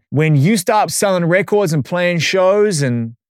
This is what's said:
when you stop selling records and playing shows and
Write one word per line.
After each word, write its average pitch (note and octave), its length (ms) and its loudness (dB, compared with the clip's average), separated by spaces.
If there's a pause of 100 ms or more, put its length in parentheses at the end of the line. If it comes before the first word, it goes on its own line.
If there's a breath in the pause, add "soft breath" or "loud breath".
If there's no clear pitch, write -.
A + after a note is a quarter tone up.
when D3+ 260 0
you F3+ 220 2
stop G3 340 0
selling F#3 340 -2
records F#3+ 480 0
and C#3+ 120 0
playing F3 340 -2
shows F#3+ 640 0
and A#2 340 -4 (140)